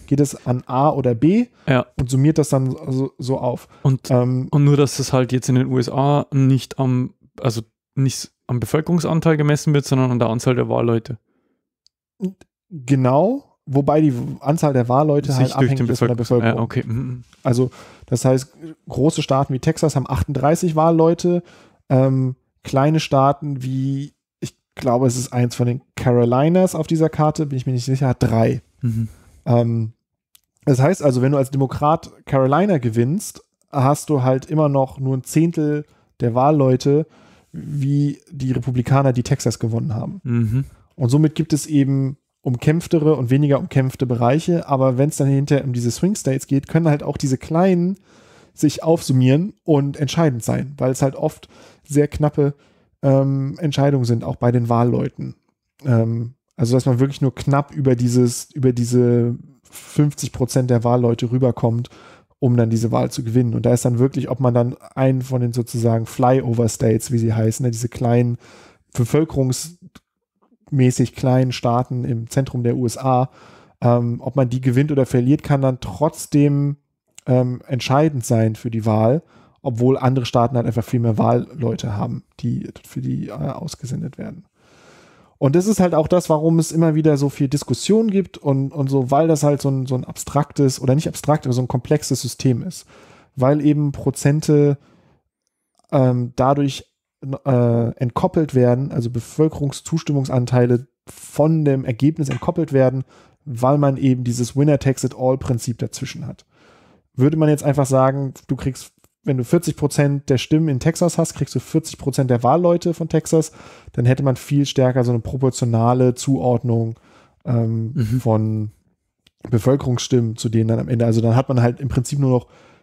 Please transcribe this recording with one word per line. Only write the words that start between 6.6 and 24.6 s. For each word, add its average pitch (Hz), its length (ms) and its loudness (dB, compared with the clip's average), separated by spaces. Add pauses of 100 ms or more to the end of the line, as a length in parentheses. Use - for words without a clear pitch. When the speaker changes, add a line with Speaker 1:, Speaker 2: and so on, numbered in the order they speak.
Speaker 2:
am, 127 360 -2 (260)
also 113 220 -2 (320)
nicht - 380 -4 (140)
am 123 140 -4
Bevölkerungsanteil 156 800 0
gemessen 147 340 0
wird, 143 140 2
sondern 131 240 2
an 120 80 0
der 117 100 2
Anzahl 113 280 0
der 123 120 -2
Wahlleute. 117 480 0 (1500)
Speaker 1:
Genau, 143 760 0 (220)
wobei 143 340 2
die 156 120 4 (280)
Anzahl 147 320 0
der 123 160 2
Wahlleute 143 400 2
Speaker 2:
Sich 139 80 0
Speaker 1:
halt 127 100 4
Speaker 2:
durch - 100 -2
Speaker 1:
abhängig 135 220 2
Speaker 2:
den 120 100 0
Speaker 1:
ist 127 120 -2
von 127 80 2
der 123 80 0
Speaker 2:
Bevölker-, 117 400 0
Speaker 1:
Bevölkerung. - 20 -4
Speaker 2:
ja, 113 40 0
okay. 120 220 -4
Mhm. 123 380 -8 (220)
Speaker 1:
Also 123 260 0 (360)
das - 180 -2
heißt, 131 280 0 (360)
große 147 340 0
Staaten 139 320 -2
wie 127 60 -4
Texas 160 340 0
haben 127 140 -4
achtunddreißig 147 640 0
Wahlleute, 170 720 2 (440)
ähm, 131 460 2 (300)
kleine 147 340 2
Staaten 139 640 0
wie, 135 520 -4 (260)
ich - 160 -12 (180)